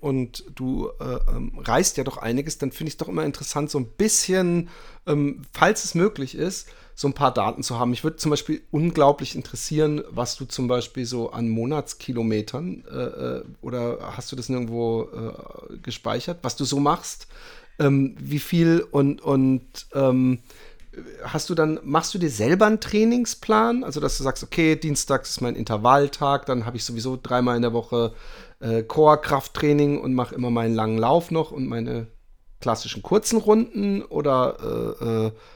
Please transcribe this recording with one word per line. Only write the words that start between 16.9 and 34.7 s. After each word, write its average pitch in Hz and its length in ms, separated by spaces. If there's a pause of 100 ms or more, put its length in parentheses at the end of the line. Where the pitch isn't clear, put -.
ähm, 139 400
wie 139 200
viel 165 520
und, 143 320
und, 131 720
ähm, 127 480 (840)
hast - 240
du 180 60
dann, 156 300
machst 151 280
du 202 60
dir 170 100
selber 139 380
einen 214 140
Trainingsplan? 226 1040
Also, 143 160
dass 143 180
du 139 60
sagst, 131 180
"Okay, 160 340
dienstags 143 540
ist - 100
mein 120 140
Intervalltag, 135 920
dann 123 200
hab 120 80
ich 113 100
sowieso 123 380
dreimal 123 340
in 117 60
der 120 100
Woche, 117 400 (460)
äh, 113 240
Core-Krafttraining 147 1200
und 131 140
mach 123 180
immer 123 180
meinen 117 240
langen 110 240
Lauf 151 320
noch 160 220
und 131 140
meine 117 420 (520)
klassischen - 420
kurzen 220 360
Runden", 208 640
oder, 131 560 (420)